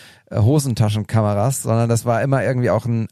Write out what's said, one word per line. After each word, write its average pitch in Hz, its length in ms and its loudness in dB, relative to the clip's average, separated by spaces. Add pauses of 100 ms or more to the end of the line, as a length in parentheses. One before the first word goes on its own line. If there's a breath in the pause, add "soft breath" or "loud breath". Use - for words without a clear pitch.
(300 loud breath)
äh, - 100 -2
Hosentaschenkameras, 110 1200 0
sondern 117 260 0
das 113 160 0
war 113 160 0
immer 135 220 0
irgendwie 123 260 0
auch 104 160 0
ein 113 260 -2